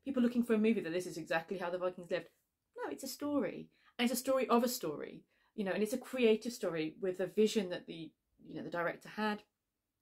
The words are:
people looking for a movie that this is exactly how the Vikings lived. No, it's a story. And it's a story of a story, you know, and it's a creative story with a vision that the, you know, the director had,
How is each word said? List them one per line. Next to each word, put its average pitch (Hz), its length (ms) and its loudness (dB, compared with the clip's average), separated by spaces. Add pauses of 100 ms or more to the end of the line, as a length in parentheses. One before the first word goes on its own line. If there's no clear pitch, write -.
people 262 180 0
looking 240 200 4
for 233 120 2
a 214 40 4
movie 214 220 4
that 165 120 -4
this 180 140 0
is 160 100 -8
exactly 165 420 -2
how 175 120 -4
the 180 80 -2
Vikings 180 320 -4
lived. 170 180 -2 (480)
No, 453 140 -4
it's - 140 -8
a 277 40 -8
story. 254 600 -2 (300)
And 240 120 2
it's 247 80 0
a - 40 -6
story 262 260 2
of 240 160 6
a 247 40 4
story, - 540 -6 (320)
you 202 100 -4
know, 190 60 0
and 185 120 2
it's 214 100 0
a 254 60 -2
creative 233 540 4
story 165 480 -2
with 185 200 -2
a 185 60 0
vision 208 440 4
that - 160 -6
the, 165 240 -10 (340)
you 160 120 -12
know, 135 60 -6
the 156 80 -8
director 170 380 -4
had, 208 340 -2 (600)